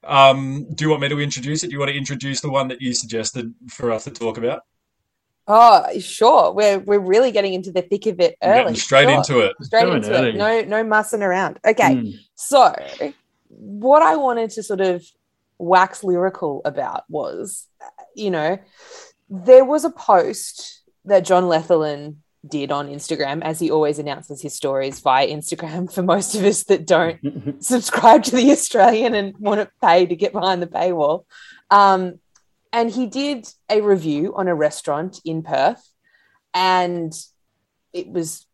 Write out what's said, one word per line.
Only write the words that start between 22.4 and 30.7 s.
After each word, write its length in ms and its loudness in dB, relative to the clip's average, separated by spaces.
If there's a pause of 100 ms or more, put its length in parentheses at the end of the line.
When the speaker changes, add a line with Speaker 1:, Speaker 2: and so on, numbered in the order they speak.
Speaker 2:
did 240 -6
on 180 -4
Instagram, 520 -6
as 180 -6
he 120 -2
always 280 0
announces 420 -10
his 140 -12
stories 440 -6
via 280 2
Instagram 640 -8
for 120 -6
most 320 0
of 100 -2
us 200 0
that 200 0
don't 340 0 (220)
Speaker 3:
<laughs> 220 -10
Speaker 2:
subscribe 600 4
to 120 -4
The 160 6
Australian 640 2
and 220 -4
want 240 -2
to 80 -6 (120)
pay 240 4
to 100 -4
get 180 -4
behind 280 -2
the 60 -6
paywall. 580 -2 (460)